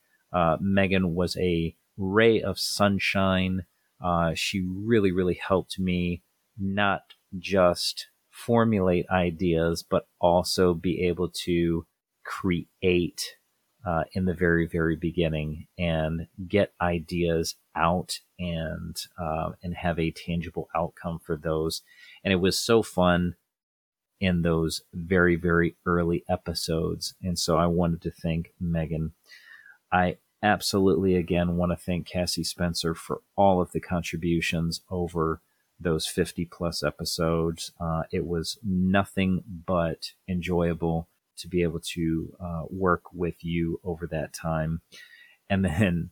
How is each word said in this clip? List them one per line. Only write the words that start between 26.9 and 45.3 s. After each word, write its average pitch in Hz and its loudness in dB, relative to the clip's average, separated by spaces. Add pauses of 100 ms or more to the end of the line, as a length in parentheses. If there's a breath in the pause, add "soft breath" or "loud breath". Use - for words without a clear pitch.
And 90 -2
so 82 2
I 85 4
wanted 85 0
to 82 -6
thank 82 -4
Megan. 80 -2 (800 loud breath)
I 90 2 (260)
absolutely, 95 4
again, 87 2
want 87 0
to 87 0
thank 87 -4
Cassie 87 -2
Spencer 85 -4
for - -8 (140)
all 98 6
of 85 -4
the 82 -4
contributions 85 -2
over 82 -2 (380)
those 82 -2
fifty 90 -2
plus 85 -6
episodes. 82 -2
Uh, 82 -2 (100)
it 90 -4
was 82 -4
nothing 92 0 (240)
but 82 -2 (140)
enjoyable 85 -2 (300)
to - -16
be 87 0
able 82 0
to, 82 -4
uh, 85 -8
work 92 2 (100)
with 87 -6
you 85 -2
over 85 -6
that 76 -6
time. 80 -2 (640 loud breath)